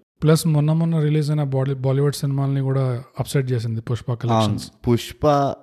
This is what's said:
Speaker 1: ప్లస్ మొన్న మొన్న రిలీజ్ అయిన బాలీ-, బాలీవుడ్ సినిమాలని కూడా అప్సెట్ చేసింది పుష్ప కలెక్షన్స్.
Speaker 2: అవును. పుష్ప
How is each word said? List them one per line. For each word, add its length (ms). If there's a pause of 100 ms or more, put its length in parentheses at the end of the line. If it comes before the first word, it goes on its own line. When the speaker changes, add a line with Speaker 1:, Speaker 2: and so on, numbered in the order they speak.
(220)
Speaker 1:
ప్లస్ 240
మొన్న 260
మొన్న 280
రిలీజ్ 300
అయిన 120
బాలీ-, 320
బాలీవుడ్ 400
సినిమాలని 460
కూడా 420 (180)
అప్సెట్ 320
చేసింది 280
పుష్ప 320
కలెక్షన్స్. 520
Speaker 2:
అవును. 280
పుష్ప 720